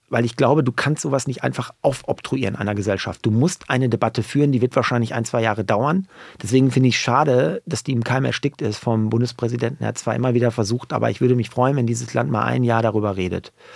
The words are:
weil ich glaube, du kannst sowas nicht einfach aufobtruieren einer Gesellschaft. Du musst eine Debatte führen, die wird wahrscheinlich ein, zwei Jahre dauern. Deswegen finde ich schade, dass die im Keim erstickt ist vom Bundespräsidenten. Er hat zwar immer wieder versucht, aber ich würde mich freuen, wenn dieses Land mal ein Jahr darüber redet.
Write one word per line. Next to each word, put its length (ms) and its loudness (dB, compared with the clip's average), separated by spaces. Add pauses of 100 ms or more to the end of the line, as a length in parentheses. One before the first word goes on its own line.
weil 160 0
ich 120 -4
glaube, 260 4
du 80 0
kannst 320 -2
sowas 240 -2
nicht 160 -6
einfach 300 -4 (100)
aufobtruieren 720 -2
einer 220 -2
Gesellschaft. 500 -2
Du 60 4
musst 360 0
eine 200 2
Debatte 340 0
führen, 300 2
die 80 2
wird 160 0
wahrscheinlich 360 0
ein, 120 -2
zwei 180 0
Jahre 220 0
dauern. 420 0 (340)
Deswegen 300 4
finde 200 4
ich 100 0
schade, 640 2
dass 160 -6
die 80 -6
im 140 -2
Keim 200 0
erstickt 380 -4
ist 160 -4
vom 320 0
Bundespräsidenten. 720 -2
Er 60 -2
hat 100 -6
zwar 160 -4
immer 200 0
wieder 180 2
versucht, 400 -4
aber 180 0
ich 100 -8
würde 140 4
mich 160 -2
freuen, 240 0
wenn 140 0
dieses 260 -6
Land 160 -2
mal 140 0
ein 180 0
Jahr 180 2
darüber 360 0
redet. 360 -4 (240)